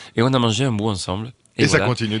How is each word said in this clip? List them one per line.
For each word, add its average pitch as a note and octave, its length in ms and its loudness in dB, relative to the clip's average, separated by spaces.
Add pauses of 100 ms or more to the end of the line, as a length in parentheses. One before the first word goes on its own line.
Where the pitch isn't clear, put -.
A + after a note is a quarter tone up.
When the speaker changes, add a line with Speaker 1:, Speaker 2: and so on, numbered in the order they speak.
(160)
Speaker 1:
Et A2+ 60 2
on C3 120 2
a C3 40 2
mangé A#2 260 2
un C3 80 0
bout G#2+ 160 0
ensemble. G2+ 440 -6 (240)
Speaker 2:
Et - 120 0
ça D#3 100 2
Speaker 1:
voilà. G2 80 2
Speaker 2:
continue A2+ 340 -2